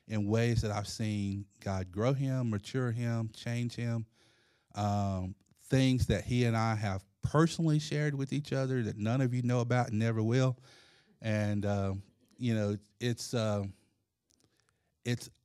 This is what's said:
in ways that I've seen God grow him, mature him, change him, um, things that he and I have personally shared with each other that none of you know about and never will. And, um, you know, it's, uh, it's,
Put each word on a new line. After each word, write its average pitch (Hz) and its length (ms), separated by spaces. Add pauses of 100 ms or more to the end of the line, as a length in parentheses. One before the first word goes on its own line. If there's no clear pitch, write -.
in 107 180
ways 113 360
that 110 100
I've 104 160
seen 101 580 (180)
God 92 280
grow 110 220
him, 131 360
mature 120 420
him, 117 420
change 120 420
him, 117 300 (680)
um, 101 600 (320)
things 131 400
that 104 160
he 123 220
and 113 120
I 113 180
have 101 280 (180)
personally 160 580
shared 147 360
with 135 180
each 143 180
other 131 320
that 107 140
none 113 240
of 123 120
you 123 100
know 123 160
about 120 300
and 104 100
never 110 240
will. 127 340 (640)
And, 104 440
um, 98 360 (360)
you 120 180
know, 104 220 (220)
it's, 120 340
uh, 107 320 (1400)
it's, 120 240 (160)